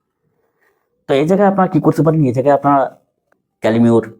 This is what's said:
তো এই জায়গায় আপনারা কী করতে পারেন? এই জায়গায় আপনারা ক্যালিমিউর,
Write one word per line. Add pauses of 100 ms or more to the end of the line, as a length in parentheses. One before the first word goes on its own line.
(1080)
তো (100)
এই
জায়গায়
আপনারা
কী
করতে
পারেন?
এই
জায়গায়
আপনারা (840)
ক্যালিমিউর, (160)